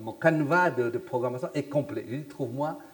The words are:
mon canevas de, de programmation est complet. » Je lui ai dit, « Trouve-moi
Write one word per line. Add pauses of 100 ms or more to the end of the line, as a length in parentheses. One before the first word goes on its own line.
mon
canevas
de,
de
programmation
est
complet. »
Je
lui
ai
dit, «
Trouve-moi (160)